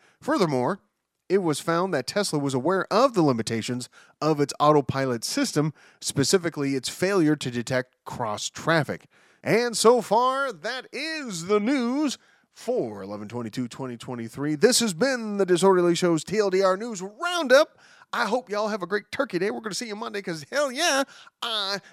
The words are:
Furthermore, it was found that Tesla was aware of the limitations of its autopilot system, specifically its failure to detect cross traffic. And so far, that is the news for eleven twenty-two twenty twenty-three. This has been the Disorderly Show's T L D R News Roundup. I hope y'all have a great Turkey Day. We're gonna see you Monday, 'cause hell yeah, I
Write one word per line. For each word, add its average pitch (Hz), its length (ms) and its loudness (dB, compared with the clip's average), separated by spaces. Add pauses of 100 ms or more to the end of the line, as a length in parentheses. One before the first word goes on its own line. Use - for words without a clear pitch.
(200)
Furthermore, 165 600 0 (480)
it 190 100 4
was 165 220 0
found 175 320 -2
that 135 140 -2
Tesla 196 320 -2
was 139 160 -2
aware 165 360 0
of 240 240 2
the 180 80 2
limitations 120 680 0 (320)
of 151 200 0
its - 180 0
autopilot 135 680 2
system, 156 480 0 (280)
specifically 147 720 0
its 127 140 -4
failure 175 480 2
to 135 140 -6
detect 123 440 -4 (100)
cross 107 460 -6
traffic. 147 560 -2 (360)
And 226 340 0
so 233 240 6
far, 254 520 0
that 220 400 -10
is 254 540 -8
the 208 140 4
news 262 580 0 (340)
for 123 500 -4
eleven 104 260 -10
twenty-two 120 400 -6
twenty 123 280 -10
twenty-three. 131 600 -6
This 214 240 6
has 214 140 0
been 220 420 -2
the 196 100 2
Disorderly 175 480 6
Show's 170 300 2
T 196 140 -2
L 202 120 2
D 190 120 2
R 185 140 4
News 214 260 -8
Roundup. 285 760 2 (340)
I 220 140 0
hope 247 220 -2
y'all 208 200 -2
have 208 140 -4
a 175 40 -6
great 202 240 -4
Turkey 196 300 -2
Day. 202 100 0
We're 233 100 -8
gonna 214 140 -8
see 240 140 -6
you 208 80 -8
Monday, 214 260 -8
'cause 160 300 -8
hell 277 180 0
yeah, 277 320 2 (400)
I 202 380 -4 (120)